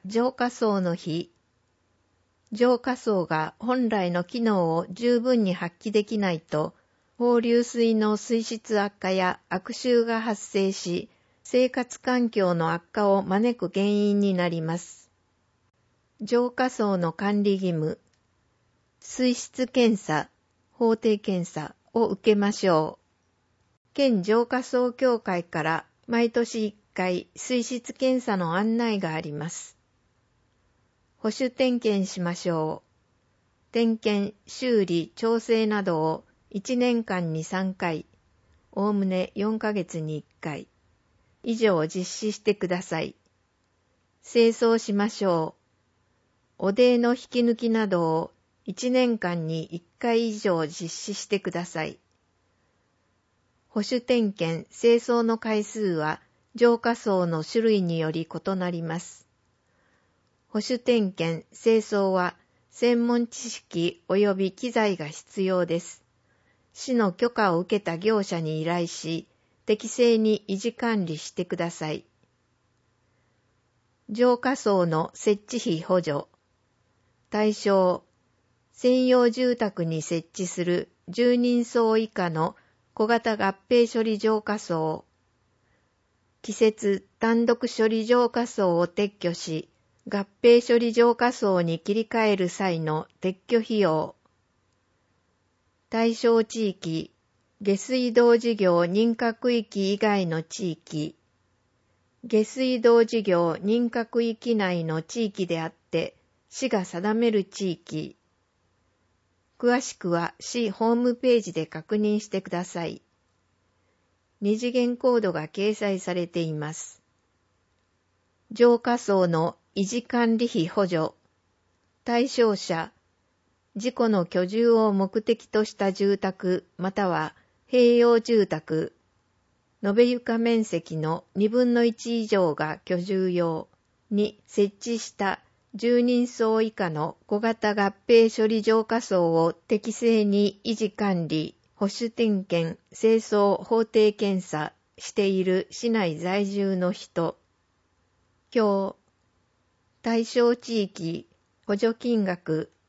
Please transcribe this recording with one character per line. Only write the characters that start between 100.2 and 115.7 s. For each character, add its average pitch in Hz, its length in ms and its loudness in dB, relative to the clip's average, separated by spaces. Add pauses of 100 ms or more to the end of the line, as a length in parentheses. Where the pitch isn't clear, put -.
の 165 160 -2
地 175 300 -6
域。 156 440 -8 (1080)
下 220 200 2
水 254 360 -2
道 233 240 6
事 226 180 -2
業 170 300 2
認 226 380 -2
可 233 160 -4
区 233 160 -2
域 233 320 -2
内 180 300 0
の 160 180 -2
地 226 240 -4
域 196 200 -4
で 165 140 -4
あ 160 60 -4
っ 165 60 -10 (180)
て、 165 240 -4 (360)
市 - 180 -4
が 208 160 0
定 190 300 -4
め 233 160 2
る 208 140 2
地 190 280 -4
域。 156 440 -10 (1400)
詳 240 220 2
し - 140 -10
く - 160 -8
は 170 280 -2
市 233 320 -4
ホ 226 220 0
ー - 20 2
ム 240 220 2
ペ 247 220 4
ー 220 40 0
ジ 180 100 -10
で 160 140 -4
確 165 300 -6
認 214 240 2
し - 80 -10
て 190 140 -4
く 190 80 -16
だ 175 140 -4
さ 175 220 -8
い。 - 160 -12 (1400)
二 208 160 0
次 240 140 -4
元 240 260 0
コ 247 200 2
ー 233 40 2
ド 196 120 0
が 156 160 -6
掲 208 260 -2